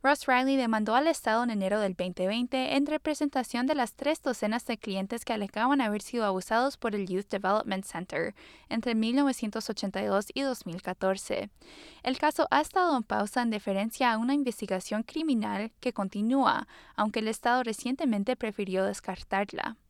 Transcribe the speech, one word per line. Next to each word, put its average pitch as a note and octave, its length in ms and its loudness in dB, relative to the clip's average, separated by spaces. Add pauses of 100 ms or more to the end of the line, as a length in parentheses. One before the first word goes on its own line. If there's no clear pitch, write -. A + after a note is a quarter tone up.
Ross C#4 260 2
Riley C4 280 4
demandó A3+ 400 2
al D4 140 6
Estado A#3 340 2
en A#3+ 80 0
enero G#3 300 2
del F#3+ 140 0
veinte F3+ 340 -2
veinte B3 480 0
en C#4+ 100 2
representación C#4+ 800 -2
de D4+ 80 2
las B3+ 200 0
tres - 280 -2
docenas A3+ 420 -2
de A3+ 140 -4
clientes G3 460 -6
que - 80 -4
alegaban A3 480 0
haber G#3+ 220 0
sido A#3 220 -2
abusados A3 520 0
por A3 180 -4
el G3 140 -4
Youth F#3+ 200 -2
Development G3 560 0
Center E3+ 480 -4 (360)
entre A3+ 260 -2
mil A3 220 2
novecientos B3 520 0
ochenta G3 320 -4
y G#3+ 60 -2
dos G3+ 260 2
y C4+ 100 -2
dos C4 240 -2
mil F3 160 -8
catorce. F#3+ 680 -2 (540)
El B3+ 120 0
caso D4+ 360 2
ha C#4 80 6
estado E4+ 360 2
en A#3 60 0
pausa G#3 400 -2
en A#3 80 0
deferencia G#3+ 640 0
a A3 60 0
una B3 160 2
investigación A3 680 -2
criminal A3+ 800 -2
que B3 120 -2
continúa, G#3 760 0 (260)
aunque G#3+ 240 0
el A3 80 0
Estado A#3+ 380 2
recientemente A#3+ 720 -2
prefirió G3 480 -2
descartarla. G3 920 -4 (120)